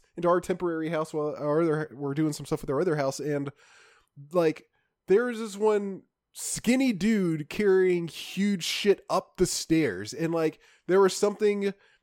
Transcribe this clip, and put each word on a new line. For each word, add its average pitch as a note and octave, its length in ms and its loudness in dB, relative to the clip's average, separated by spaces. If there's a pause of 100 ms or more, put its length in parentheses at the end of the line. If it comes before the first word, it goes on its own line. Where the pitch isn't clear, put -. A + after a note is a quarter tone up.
(180)
into F3 100 0
our F3+ 140 4
temporary E3+ 480 -4
house D#3+ 240 -4
while D3+ 240 -4
our D3 240 0
other, D#3 320 0
we're C#3 220 -6
doing D#3 180 0
some C#3+ 120 -12
stuff D#3 160 -4
with - 100 -12
our C#3 100 0
other F3+ 140 0
house, C3+ 240 -2
and, C#3+ 320 -4 (800)
like, E3 340 0 (420)
there A#3 220 4
is A3+ 100 -6
this A3 180 -8
one G3+ 460 0 (300)
skinny C4 580 0
dude F3+ 580 0
carrying F#3 580 2
huge G3 560 -4
shit - 480 0
up - 260 -4
the F#3 80 4
stairs, A2+ 680 0
and, E3 200 -4
like, D#3+ 260 -2 (280)
there F#3+ 140 6
was F#3 140 4
something G3+ 580 0 (300)